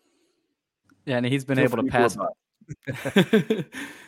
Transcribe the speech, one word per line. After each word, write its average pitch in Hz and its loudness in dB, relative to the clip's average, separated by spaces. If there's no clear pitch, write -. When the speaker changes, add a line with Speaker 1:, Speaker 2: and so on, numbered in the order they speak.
Speaker 1:
Yeah, 127 -2
and 123 0
he's 135 0
been 135 -2
Speaker 2:
Feel 127 4
Speaker 1:
able 120 0
to 113 0
Speaker 2:
free 135 -2
to 123 2
Speaker 1:
pass. 117 4
Speaker 2:
rebut. 151 -2
Speaker 1:
<laughs> - -20